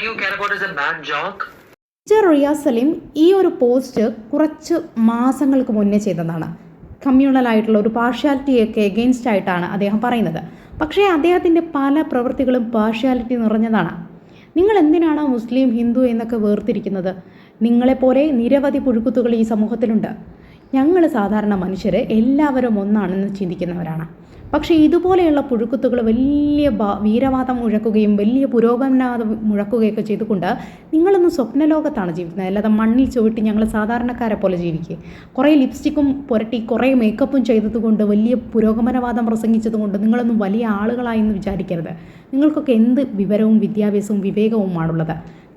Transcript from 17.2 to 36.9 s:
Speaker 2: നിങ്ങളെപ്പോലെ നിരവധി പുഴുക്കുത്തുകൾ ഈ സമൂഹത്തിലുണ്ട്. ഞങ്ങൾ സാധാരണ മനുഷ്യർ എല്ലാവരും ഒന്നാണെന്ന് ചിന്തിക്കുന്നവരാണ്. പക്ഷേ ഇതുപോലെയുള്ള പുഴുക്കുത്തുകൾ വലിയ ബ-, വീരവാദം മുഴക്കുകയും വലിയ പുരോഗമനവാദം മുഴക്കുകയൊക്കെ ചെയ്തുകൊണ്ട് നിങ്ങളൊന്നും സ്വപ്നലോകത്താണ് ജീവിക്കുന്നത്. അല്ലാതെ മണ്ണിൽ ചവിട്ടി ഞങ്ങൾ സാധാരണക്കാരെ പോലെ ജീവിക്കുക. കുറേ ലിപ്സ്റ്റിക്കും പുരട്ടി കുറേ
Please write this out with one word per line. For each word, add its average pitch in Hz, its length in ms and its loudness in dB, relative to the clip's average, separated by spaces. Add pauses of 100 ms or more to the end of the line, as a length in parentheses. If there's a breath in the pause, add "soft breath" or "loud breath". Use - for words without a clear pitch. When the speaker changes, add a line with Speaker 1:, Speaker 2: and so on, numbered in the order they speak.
Speaker 2:
നിങ്ങളെപ്പോലെ 254 680 4
നിരവധി 269 480 2
പുഴുക്കുത്തുകൾ 240 560 0
ഈ 226 80 2
സമൂഹത്തിലുണ്ട്. 220 640 -2 (680 loud breath)
ഞങ്ങൾ 311 340 4
സാധാരണ 214 480 0
മനുഷ്യർ 185 400 -4
എല്ലാവരും 247 840 0
ഒന്നാണെന്ന് 196 560 -2
ചിന്തിക്കുന്നവരാണ്. 170 840 -6 (320 loud breath)
പക്ഷേ 302 220 0
ഇതുപോലെയുള്ള 339 680 4
പുഴുക്കുത്തുകൾ 247 600 -2
വലിയ 285 680 2
ബ-, 202 300 -2
വീരവാദം 254 560 0
മുഴക്കുകയും 214 600 2
വലിയ 240 300 2
പുരോഗമനവാദം 240 1040 0
മുഴക്കുകയൊക്കെ 214 520 0
ചെയ്തുകൊണ്ട് 214 560 -2 (360 loud breath)
നിങ്ങളൊന്നും 349 380 4
സ്വപ്നലോകത്താണ് 294 800 -2
ജീവിക്കുന്നത്. 180 360 -8
അല്ലാതെ 202 200 -2
മണ്ണിൽ 220 420 2
ചവിട്ടി 220 320 0
ഞങ്ങൾ 214 240 0
സാധാരണക്കാരെ 233 720 -2
പോലെ 190 220 -2
ജീവിക്കുക. 170 400 -6 (400 loud breath)
കുറേ 294 180 4
ലിപ്സ്റ്റിക്കും 285 760 0
പുരട്ടി 220 300 -2
കുറേ 233 340 0